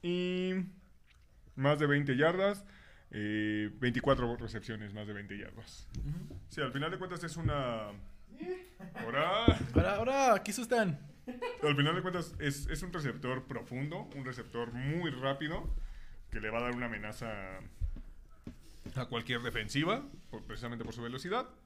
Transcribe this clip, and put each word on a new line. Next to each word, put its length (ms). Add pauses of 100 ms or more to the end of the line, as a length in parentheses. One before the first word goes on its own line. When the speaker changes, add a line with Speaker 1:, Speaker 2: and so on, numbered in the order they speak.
Speaker 1:
y 500 (1040)
más 220
de 80
veinte 300
yardas, 480 (460)
eh, 600 (100)
veinticuatro 560
recepciones, 560
más 140
de 60
veinte 260
yardas. 500 (120)
Speaker 2:
Ujú. 380 (100)
Speaker 1:
Sí, 140
al 100
final 180
de 80
cuentas 240
es 140
una, 520 (1160)
¡Hora! 520 (160)
Speaker 2:
¡Hora, 260
hora! 420
¿Qué 80
asustan? 480 (640)
Speaker 1:
Al 140
final 180
de 80
cuentas 360
es, 280
es 160
un 100
receptor 540
profundo, 680
un 120
receptor 460
muy 380
rápido, 600 (600)
que 100
le 100
va 80
a 40
dar 120
una 120
amenaza 440 (1700)
a 100
cualquier 340
defensiva, 640 (260)
por, 120
precisamente 420
por 80
su 80
velocidad. 460 (200)